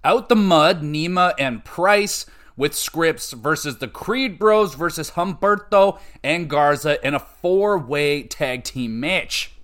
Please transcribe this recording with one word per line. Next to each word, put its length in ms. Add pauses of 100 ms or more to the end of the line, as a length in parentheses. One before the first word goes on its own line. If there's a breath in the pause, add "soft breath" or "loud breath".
Out 280
the 60
Mud, 440
Nima 580
and 240
Price, 600 (320 soft breath)
with 180
Scripps 580
versus 460
the 100
Creed 500
Bros 360
versus 380
Humberto 880 (240 loud breath)
and 260
Garza 580
in 80
a 40
four-way 1040
tag 400
team 360
match. 520 (120)